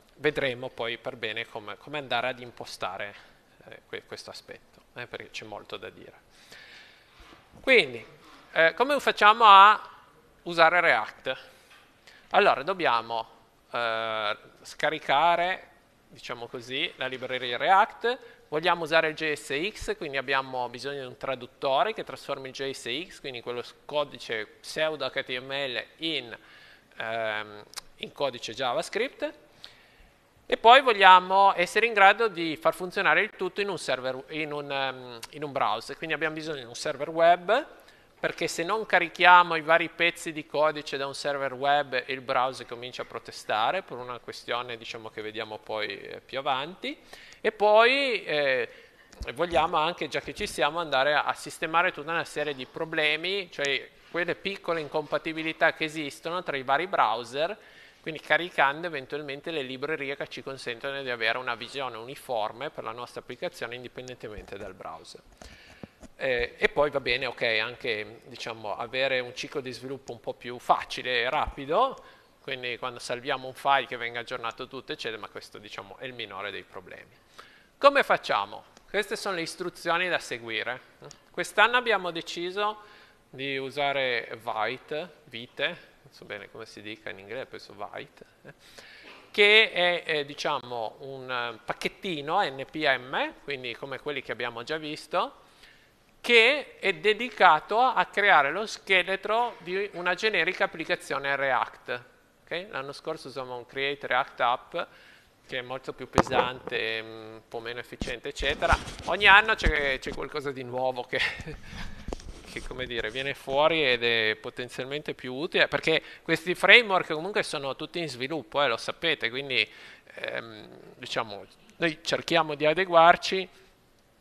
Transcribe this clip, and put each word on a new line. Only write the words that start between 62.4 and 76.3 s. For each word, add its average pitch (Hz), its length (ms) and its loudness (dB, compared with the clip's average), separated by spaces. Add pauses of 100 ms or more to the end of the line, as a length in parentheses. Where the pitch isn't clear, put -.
per 127 140 -12
la 113 60 -6
nostra 120 300 -12
applicazione 123 540 -10
indipendentemente 120 800 -14
dal 98 160 -12
browser. 82 480 -16 (960)
Eh, 120 400 -2
e - 120 2
poi 147 220 0
va 139 80 -4
bene, 127 260 -2
ok, 120 160 -8 (200)
anche, 113 640 -6
diciamo, 113 520 -10
avere 131 420 -2
un 123 160 -8
ciclo - 240 -8
di 127 120 -8
sviluppo 127 400 -10
un 117 80 -12
po' 127 140 -8
più 120 260 -12
facile 127 640 0
e 123 80 0
rapido, 147 720 0 (380)
quindi 127 360 -6
quando 120 220 -8
salviamo 131 480 -4
un 123 60 -10
file 139 320 2
che 123 120 -8
venga 117 220 -6
aggiornato 117 480 -8
tutto, 131 240 -12
eccetera, 113 280 -8
ma 101 80 -10
questo, - 300 -16
diciamo, 104 400 -16
è - 80 -14
il 127 80 -12
minore 101 380 -10